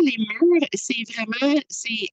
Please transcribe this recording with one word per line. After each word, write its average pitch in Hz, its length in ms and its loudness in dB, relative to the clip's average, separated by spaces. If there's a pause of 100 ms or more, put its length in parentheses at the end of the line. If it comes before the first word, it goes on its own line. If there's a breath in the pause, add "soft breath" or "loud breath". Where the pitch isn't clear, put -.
les 262 160 2
murs, 269 560 2
c'est 233 300 -4 (100)
vraiment, 247 540 0
c'est 220 440 -8